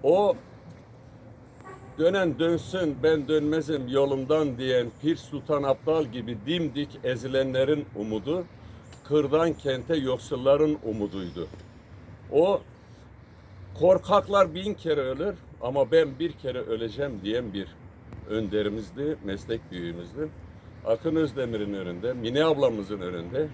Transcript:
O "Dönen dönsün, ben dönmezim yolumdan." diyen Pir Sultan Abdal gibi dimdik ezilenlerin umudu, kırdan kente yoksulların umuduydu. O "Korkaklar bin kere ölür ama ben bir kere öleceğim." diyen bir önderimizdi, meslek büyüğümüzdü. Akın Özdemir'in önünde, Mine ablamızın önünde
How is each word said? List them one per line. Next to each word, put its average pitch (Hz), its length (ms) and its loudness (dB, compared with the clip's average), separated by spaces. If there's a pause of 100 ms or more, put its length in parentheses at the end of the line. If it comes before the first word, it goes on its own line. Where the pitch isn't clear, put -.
O 180 320 6 (1600)
"Dönen 170 400 4
dönsün, 165 640 0
ben 156 240 4
dönmezim 151 600 0
yolumdan." 139 720 2
diyen 123 300 2 (140)
Pir 151 140 2
Sultan 143 480 -4
Abdal 156 400 2
gibi 117 420 -6
dimdik 147 440 -2 (140)
ezilenlerin 135 800 0 (100)
umudu, 110 500 -2 (640)
kırdan 151 460 4
kente 131 420 -2
yoksulların 139 880 2
umuduydu. 95 640 -4 (840)
O 175 300 4 (1160)
"Korkaklar 190 760 4
bin 202 180 -4
kere 151 280 -2
ölür 139 340 -2 (260)
ama 131 300 0
ben 147 280 4
bir 170 120 -2
kere 127 280 -6
öleceğim." 113 640 -4
diyen 110 300 -2
bir 98 140 -6 (640)
önderimizdi, 107 960 -2
meslek 101 480 -6
büyüğümüzdü. 87 580 -8 (560)
Akın 117 300 0
Özdemir'in 117 580 0
önünde, 95 400 -4
Mine 127 320 0
ablamızın 113 560 0
önünde 90 520 -4